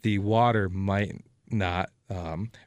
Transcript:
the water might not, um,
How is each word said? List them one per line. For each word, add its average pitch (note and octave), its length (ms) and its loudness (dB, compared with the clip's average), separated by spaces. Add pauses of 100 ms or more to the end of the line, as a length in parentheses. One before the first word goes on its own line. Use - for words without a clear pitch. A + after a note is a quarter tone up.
the G#2 160 2
water A2 500 2
might G2 540 -2 (260)
not, F#2 400 0 (180)
um, F2 440 -6 (160)